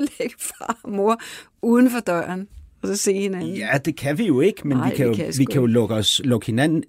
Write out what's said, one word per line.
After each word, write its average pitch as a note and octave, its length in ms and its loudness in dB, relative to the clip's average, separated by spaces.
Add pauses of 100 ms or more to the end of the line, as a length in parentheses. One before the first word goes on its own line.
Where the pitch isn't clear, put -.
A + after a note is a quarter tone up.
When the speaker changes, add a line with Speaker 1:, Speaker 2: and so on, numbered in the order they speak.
Speaker 1:
<laughs> - 100 -14
lægge - 200 -8
far - 440 -8
og - 80 -12
mor G#3 300 0 (400)
uden A#3+ 300 6
for A#3+ 80 -4
døren, F#3 480 -4 (340)
og F#3+ 60 -4
så G3 80 -2
se G3+ 180 0
hinanden. F#3+ 420 -4
Speaker 2:
Ja, C3 300 -2
det D#3+ 100 -2
kan C#3+ 220 -2
vi A3+ 100 0
jo C3 140 4
ikke, G3 260 0
men C3+ 100 0
Speaker 1:
Nej, B2+ 120 0
Speaker 2:
vi - 60 -2
kan C3 100 2
Speaker 1:
vi A#2+ 40 2
Speaker 2:
jo, A2 60 2
Speaker 1:
kan - 120 -4
Speaker 2:
vi - 60 -6
Speaker 1:
sgu C3 120 2
Speaker 2:
kan C3+ 100 -2
jo B2 120 4
Speaker 1:
ikke. A2+ 60 4
Speaker 2:
lukke A2+ 220 2
os, - 300 0
lukke A#2+ 200 2
hinanden D3 440 0